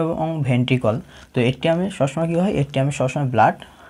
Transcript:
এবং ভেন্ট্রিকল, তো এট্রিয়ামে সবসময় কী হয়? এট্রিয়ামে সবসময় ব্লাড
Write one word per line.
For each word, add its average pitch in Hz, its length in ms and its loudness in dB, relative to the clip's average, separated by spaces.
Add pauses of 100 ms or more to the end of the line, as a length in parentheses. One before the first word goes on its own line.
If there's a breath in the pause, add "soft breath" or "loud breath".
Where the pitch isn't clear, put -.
এবং 160 240 -2 (200)
ভেন্ট্রিকল, 123 480 2 (380 loud breath)
তো - 40 -2 (120)
এট্রিয়ামে 165 360 0 (120)
সবসময় 160 320 -2
কী 170 140 -2
হয়? 208 180 0
এট্রিয়ামে 139 380 -2
সবসময় 135 340 -2
ব্লাড 120 220 4 (340 loud breath)